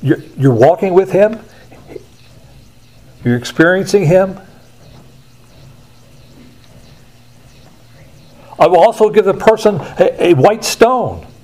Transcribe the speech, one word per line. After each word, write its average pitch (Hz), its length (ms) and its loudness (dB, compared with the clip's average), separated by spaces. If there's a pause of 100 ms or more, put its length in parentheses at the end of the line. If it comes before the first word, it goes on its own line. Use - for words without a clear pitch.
You're, - 220 -2 (140)
you're 135 160 2
walking 170 400 2
with 190 180 0
him. 208 300 0 (1800)
You're 120 100 0
experiencing 185 720 0
him. 185 340 0 (4000)
"I 165 100 0
will 175 120 2
also 214 300 2
give 185 160 0
the 190 80 0
person 214 420 0 (240)
a, 196 300 0
a 175 60 6
white 202 280 0
stone 226 640 -2 (160)